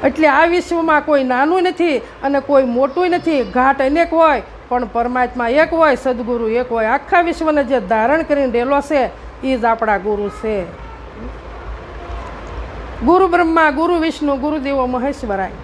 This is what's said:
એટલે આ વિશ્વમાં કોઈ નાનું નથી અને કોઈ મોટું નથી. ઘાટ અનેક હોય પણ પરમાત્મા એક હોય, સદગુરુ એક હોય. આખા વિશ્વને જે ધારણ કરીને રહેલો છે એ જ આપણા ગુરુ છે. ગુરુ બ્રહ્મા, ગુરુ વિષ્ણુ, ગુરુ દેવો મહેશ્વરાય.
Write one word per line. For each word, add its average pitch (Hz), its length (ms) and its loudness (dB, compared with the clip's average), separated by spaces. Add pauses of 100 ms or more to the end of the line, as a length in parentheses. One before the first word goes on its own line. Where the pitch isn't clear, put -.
એટલે 302 240 2
આ 285 180 4
વિશ્વમાં 339 560 2
કોઈ 294 220 2
નાનું 285 400 2
નથી 349 340 0 (260)
અને 277 160 0
કોઈ 269 240 4
મોટું 262 460 0
નથી. 320 340 0
ઘાટ 262 380 2
અનેક 302 300 2
હોય 320 320 4 (260)
પણ 247 160 0
પરમાત્મા 240 640 -2
એક 311 220 2
હોય, 320 240 4
સદગુરુ 240 520 -2
એક 240 220 -2
હોય. 226 180 0
આખા 294 340 2
વિશ્વને 320 420 0
જે 247 160 0
ધારણ 226 440 2
કરીને 285 300 0
રહેલો 269 280 2
છે 285 200 0 (420)
એ 262 140 0
જ 220 80 -2
આપણા 220 320 2
ગુરુ 202 320 -2
છે. 220 260 -6 (2500)
ગુરુ 370 220 6
બ્રહ્મા, 330 440 4
ગુરુ 330 280 0
વિષ્ણુ, 302 380 -2
ગુરુ 302 220 -2
દેવો 269 280 -2
મહેશ્વરાય. 240 640 -4 (120)